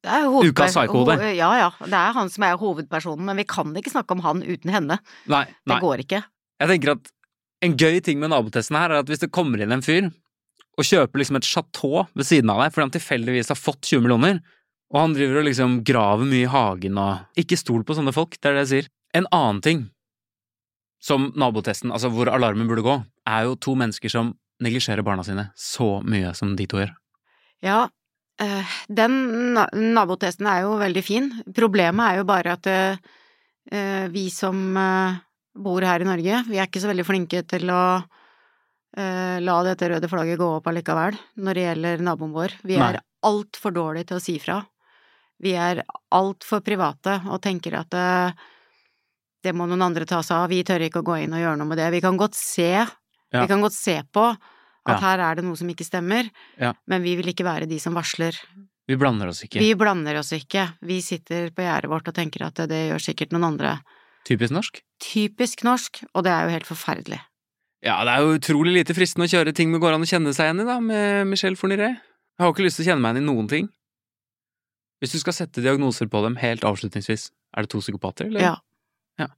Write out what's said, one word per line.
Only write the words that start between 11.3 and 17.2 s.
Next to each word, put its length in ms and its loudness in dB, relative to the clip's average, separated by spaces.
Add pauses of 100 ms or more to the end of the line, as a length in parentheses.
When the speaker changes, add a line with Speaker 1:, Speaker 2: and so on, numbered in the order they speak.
Speaker 2:
et 80 0
chateau 720 -2
ved 100 0
siden 240 6
av 140 2
deg 100 2
fordi 80 2
han 100 0
tilfeldigvis 580 -2
har 100 0
fått 220 -4
tjue 200 2
millioner, 400 4 (500)
og 80 2
han 140 4
driver 260 2
og 60 2
liksom 380 2
graver 420 4
mye 180 2
i 80 0
hagen 460 0
og 220 0 (160)